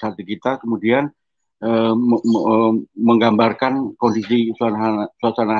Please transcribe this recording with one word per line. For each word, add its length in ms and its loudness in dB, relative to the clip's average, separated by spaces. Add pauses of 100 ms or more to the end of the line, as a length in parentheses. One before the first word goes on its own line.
hati 200 -8
kita 380 -6
kemudian, 480 0 (540)
eh, 300 0
me-, 280 2
me-, 300 0
eh, 200 4 (240)
menggambarkan 1040 2
kondisi 560 0
suasana, 540 -2 (100)
suasana 400 0